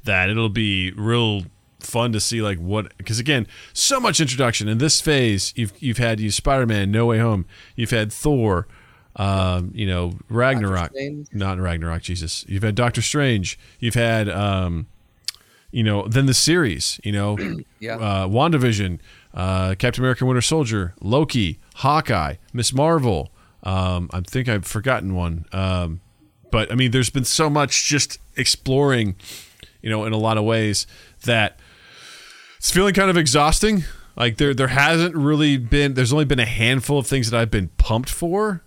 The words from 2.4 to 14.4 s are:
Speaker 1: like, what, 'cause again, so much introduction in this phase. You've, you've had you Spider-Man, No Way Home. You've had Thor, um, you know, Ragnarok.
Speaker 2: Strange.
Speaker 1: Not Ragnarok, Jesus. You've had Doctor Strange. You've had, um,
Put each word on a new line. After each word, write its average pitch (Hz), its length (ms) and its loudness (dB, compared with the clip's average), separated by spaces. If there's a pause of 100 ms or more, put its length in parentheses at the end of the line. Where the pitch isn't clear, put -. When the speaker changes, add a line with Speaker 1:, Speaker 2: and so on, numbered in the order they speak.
Speaker 1:
like, 101 180 -2
what, 92 340 -4 (120)
'cause 110 140 -4
again, 123 280 0 (280)
so - 260 0
much 214 180 2
introduction 123 500 0
in 113 100 0
this 143 220 2
phase. 123 560 2
You've, 113 220 -4
you've 120 200 -2
had 113 220 0
you 107 100 -2
Spider-Man, 113 600 0
No 110 160 2
Way 117 120 2
Home. 110 260 2 (320)
You've 117 140 -4
had 107 220 0
Thor, 110 540 0 (500)
um, 95 580 0
you 107 120 -4
know, 90 280 -2 (140)
Ragnarok. 107 640 0
Speaker 2:
Strange. 143 400 -10
Speaker 1:
Not 95 260 -4
Ragnarok, 82 440 -2
Jesus. 82 460 -8
You've 98 140 -2
had 110 120 0
Doctor 120 280 0
Strange. 123 560 0 (200)
You've 117 160 -2
had, 113 340 2
um, 92 580 -2 (840)